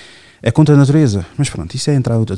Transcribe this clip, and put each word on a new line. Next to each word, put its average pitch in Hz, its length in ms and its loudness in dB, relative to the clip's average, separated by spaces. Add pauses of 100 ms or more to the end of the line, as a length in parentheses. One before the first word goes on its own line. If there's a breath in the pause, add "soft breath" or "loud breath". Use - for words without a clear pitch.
(420 loud breath)
é 117 100 0
contra 147 240 4
a - 20 6
natureza. 139 480 2 (120)
Mas 143 120 -2
pronto, - 240 -10
isso 135 160 -6
é 147 60 0
entrar 120 200 -2
em 113 40 0
outra, 110 180 -4